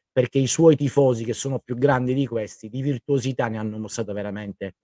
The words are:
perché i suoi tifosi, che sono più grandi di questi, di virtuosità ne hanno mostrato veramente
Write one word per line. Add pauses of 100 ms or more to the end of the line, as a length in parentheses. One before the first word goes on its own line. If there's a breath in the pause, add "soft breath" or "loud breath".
(140)
perché
i
suoi
tifosi,
che
sono
più
grandi
di
questi,
di
virtuosità
ne
hanno
mostrato
veramente